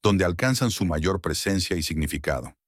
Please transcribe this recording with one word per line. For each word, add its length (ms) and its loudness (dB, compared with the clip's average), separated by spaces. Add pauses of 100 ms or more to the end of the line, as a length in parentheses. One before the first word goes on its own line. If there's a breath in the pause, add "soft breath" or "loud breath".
donde 240 4
alcanzan 460 0
su 120 -2
mayor 380 0
presencia 560 -2
y 60 -2
significado. 720 -4 (120)